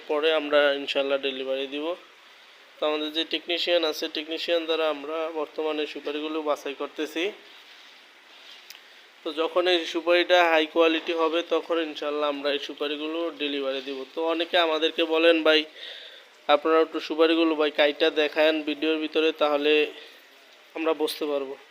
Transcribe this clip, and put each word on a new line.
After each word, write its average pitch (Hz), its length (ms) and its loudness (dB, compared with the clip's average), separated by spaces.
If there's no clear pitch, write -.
পরে 156 260 0
আমরা 147 400 4
ইনশাল্লাহ 139 440 -2
ডেলিভারি 135 500 -4
দিব। 151 280 -6
তো 156 60 -2
আমাদের 151 280 -2
যে 160 100 -2
টেকনিশিয়ান 165 600 0
আছে, 156 240 -4
টেকনিশিয়ান 160 580 -4
দ্বারা 160 240 0
আমরা 156 440 -6
বর্তমানে 156 520 -4
সুপারিগুলো 151 560 -6
বাছাই 147 320 -2
করতেছি। 156 580 -6
তো 160 100 -6
যখন 165 340 0
এই 175 180 2
সুপারিটা 175 640 4
হাই 156 160 4
কোয়ালিটি 165 480 2
হবে, 165 360 0
তখন 165 300 0
ইনশাল্লাহ 147 500 -2
আমরা 143 220 -2
এই 143 80 -2
সুপারিগুলো 156 800 -6
ডেলিভারি 139 440 -4
দিব। 131 240 -10
তো 165 100 -2
অনেকে 165 320 0
আমাদেরকে 160 460 2
বলেন, 160 400 4
"ভাই, 156 220 4
আপনারা 160 340 4
একটু 160 180 -2
সুপারিগুলো, 165 560 2
ভাই, 151 160 2
কাইটা 151 380 2
দেখায়েন 156 540 2
ভিডিওর 151 340 -2
ভিতরে, 156 340 0
তাহলে 147 600 2
আমরা 160 200 0
বুঝতে 151 320 -4
পারবো।" 139 300 -4